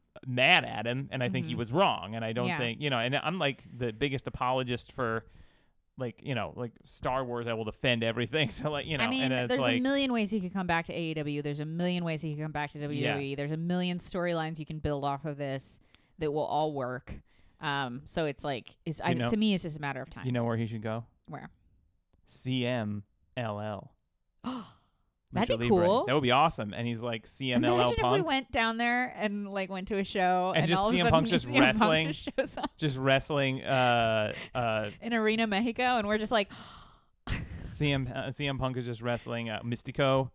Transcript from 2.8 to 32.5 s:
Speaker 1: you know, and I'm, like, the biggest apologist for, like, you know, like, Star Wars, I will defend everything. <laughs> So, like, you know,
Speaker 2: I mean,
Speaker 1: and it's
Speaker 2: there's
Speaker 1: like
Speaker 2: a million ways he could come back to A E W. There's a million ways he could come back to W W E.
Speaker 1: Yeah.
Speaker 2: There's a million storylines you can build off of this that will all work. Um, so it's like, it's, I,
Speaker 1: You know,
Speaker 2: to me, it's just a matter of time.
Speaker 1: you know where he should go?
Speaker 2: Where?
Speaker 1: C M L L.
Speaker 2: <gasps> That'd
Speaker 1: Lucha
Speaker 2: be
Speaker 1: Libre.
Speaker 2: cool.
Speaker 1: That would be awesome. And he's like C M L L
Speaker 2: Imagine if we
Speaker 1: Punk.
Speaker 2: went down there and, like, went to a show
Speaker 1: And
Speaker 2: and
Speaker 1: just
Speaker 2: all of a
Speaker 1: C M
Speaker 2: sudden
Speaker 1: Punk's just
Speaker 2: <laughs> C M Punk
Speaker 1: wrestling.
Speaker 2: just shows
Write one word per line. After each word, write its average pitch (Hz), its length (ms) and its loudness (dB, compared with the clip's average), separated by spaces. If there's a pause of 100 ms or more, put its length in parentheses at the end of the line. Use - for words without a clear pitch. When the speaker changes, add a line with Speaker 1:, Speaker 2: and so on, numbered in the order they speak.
Speaker 1:
you 147 100 -2
know, 127 80 0
and 123 180 0
I'm, 165 220 -2
like, 139 240 -2 (140)
the 120 160 -4
biggest 131 340 -2
apologist 127 640 -2
for, 113 340 -2 (720)
like, 123 280 -6
you 135 100 -2
know, 95 220 -2
like, 120 160 -6 (140)
Star 131 380 -2
Wars, 120 220 -4
I 117 60 -2
will 113 120 -4
defend 117 380 0
everything. 113 480 0
<laughs> - 20 -12
So, 135 160 -4
like, 147 180 -4
you 151 120 -2
know, 120 60 0
Speaker 2:
I 117 40 2
mean, 131 220 0
Speaker 1:
and - 40 2
it's 123 140 0
Speaker 2:
there's 247 120 2
Speaker 1:
like 127 180 4
Speaker 2:
a - 20 0
million 269 320 2
ways 208 200 0
he 220 80 0
could 180 120 -4
come 190 140 -2
back 165 200 0
to 180 60 -10
A - 80 -4
E 160 140 -2
W. 147 260 -4
There's 147 200 -4
a 147 40 -4
million 175 400 -2
ways 160 180 -2
he 156 120 -4
could 151 80 -6
come 156 100 -6
back 147 200 -4
to 147 80 -12
W 147 260 -2
W 113 180 0
E. 135 60 -4
Speaker 1:
Yeah. 139 60 -6
Speaker 2:
There's 143 160 -4
a 156 40 -2
million 180 420 -2
storylines 165 600 -4
you 156 80 -10
can 156 140 -10
build 143 240 -2
off 139 200 -2
of 147 140 -6
this 135 400 -6 (400)
that 151 140 0
will 147 140 0
all 156 260 0
work. 127 400 -4 (480)
Um, 139 440 -2
so 170 220 -2
it's 143 160 -4
like, 135 320 -6 (100)
it's, 160 160 -6
I, 175 100 0
Speaker 1:
You - 60 4
know, 120 120 0
Speaker 2:
to 220 80 2
me, 214 180 4
it's 180 80 0
just 156 160 -8
a - 20 -12
matter 139 220 -4
of - 80 -14
time. 107 160 -10
Speaker 1:
you 123 60 0
know 123 100 2
where 117 140 0
he 113 100 0
should 107 160 -6
go? 113 220 -4 (240)
Speaker 2:
Where? 151 200 -12 (800)
Speaker 1:
C 127 400 -2
M 107 380 -2 (320)
L 107 240 -4
L. 104 320 -8 (520)
Speaker 2:
<gasps> 240 220 -8 (640)
That'd 240 240 2
Speaker 1:
Lucha 113 40 -2
Speaker 2:
be 120 80 0
Speaker 1:
Libre. 175 180 6
Speaker 2:
cool. 233 200 4
Speaker 1:
That 131 80 2
would 151 80 4
be 123 80 4
awesome. 127 420 4
And 117 140 -4
he's 117 160 -4
like 117 240 -6
C 131 260 -4
M 120 120 4
L 120 80 4
L - 80 4
Speaker 2:
Imagine 123 120 4
if 466 60 -2
we 466 40 2
Speaker 1:
Punk. 370 240 4
Speaker 2:
went 269 240 0
down 226 280 0
there 240 380 0
and, 202 340 -4
like, 196 200 -2
went 190 180 -6
to 202 100 0
a 196 60 0
show 180 500 2
Speaker 1:
And 165 80 4
Speaker 2:
and 170 60 2
Speaker 1:
just 185 120 4
Speaker 2:
all 208 80 4
of 233 40 2
a - 40 4
Speaker 1:
C - 40 4
M - 40 4
Speaker 2:
sudden - 80 6
Speaker 1:
Punk's 160 180 6
just 262 160 2
Speaker 2:
<laughs> - 20 -6
C - 60 0
M 269 80 6
Punk - 120 8
Speaker 1:
wrestling. 214 340 4
Speaker 2:
just - 200 -6 (100)
shows 269 180 -2